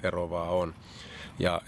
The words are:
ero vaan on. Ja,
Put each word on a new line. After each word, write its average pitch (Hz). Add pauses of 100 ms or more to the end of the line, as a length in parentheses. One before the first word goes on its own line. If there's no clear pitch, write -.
ero 87
vaan 85
on. 87 (640)
Ja, 87